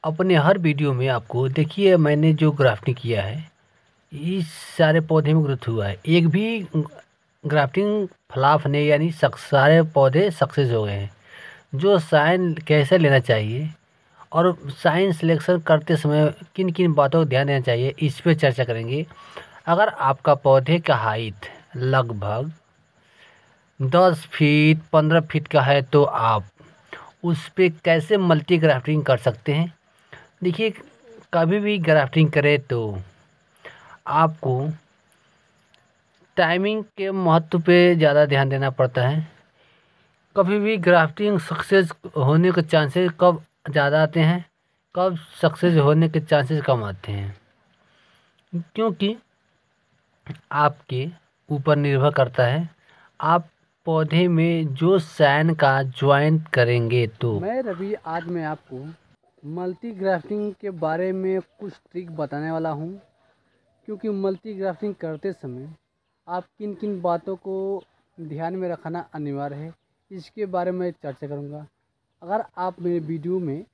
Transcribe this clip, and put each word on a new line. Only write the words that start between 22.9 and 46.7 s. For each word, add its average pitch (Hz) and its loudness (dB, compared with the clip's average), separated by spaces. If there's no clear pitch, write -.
दस 170 2
feet, 151 2
पन्द्रह 156 4
feet 156 -6
का 143 2
है, 139 4
तो 143 4
आप 110 -2
उस 170 -4
पे 185 2
कैसे 165 2
मल्टी 170 2
ग्राफ्टिंग 151 2
कर 131 2
सकते - -4
हैं। 165 -2
देखिए, 190 -2
कभी 170 2
भी 208 -2
grafting 156 2
करें 147 2
तो 110 -6
आपको 147 0
timing 190 0
के 196 -6
महत्व 170 0
पे 175 6
ज़्यादा 151 4
ध्यान 139 2
देना 135 -2
पड़ता 127 0
है। 156 -2
कभी 196 2
भी 214 0
grafting 175 2
success 170 0
होने 156 4
के 170 0
चांसेस 160 0
कब 175 4
ज़्यादा 147 2
आते 156 0
हैं, 170 2
कब 180 0
success 170 2
होने 151 4
के 160 -2
chances 147 0
कम 127 0